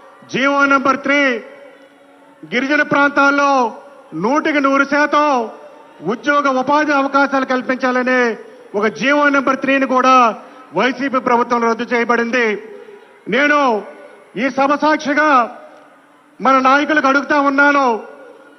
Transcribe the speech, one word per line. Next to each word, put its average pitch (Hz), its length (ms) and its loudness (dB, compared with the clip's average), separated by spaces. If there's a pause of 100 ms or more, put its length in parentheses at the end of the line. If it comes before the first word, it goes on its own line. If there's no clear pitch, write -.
(320)
జీవో 277 260 0 (140)
నెంబర్ 262 320 2
త్రీ 285 160 0 (1300)
గిరిజన 269 380 0
ప్రాంతాల్లో 285 600 2 (720)
నూటికి 294 440 0
నూరు 277 260 2
శాతం 294 380 2 (840)
ఉద్యోగ 285 360 0 (120)
ఉపాధి 294 380 0
అవకాశాలు 269 540 0
కల్పించాలనే 254 680 -2 (580)
ఒక 196 80 0 (140)
జీవో 294 220 2 (120)
నెంబర్ 269 280 -2
త్రీని 269 320 0
కూడా 254 220 4 (640)
వైసీపీ 254 500 -2
ప్రభుత్వం 240 400 0
రద్దు 226 240 -4
చేయబడింది. 233 540 0 (880)
నేను 294 260 2 (840)
ఈ - 20 0 (140)
సభ 277 140 2 (100)
సాక్షిగా 302 480 0 (1120)
మన 262 140 2 (140)
నాయకులకు 294 420 2
అడుగుతా 285 260 0 (140)
ఉన్నాను, 285 360 2 (720)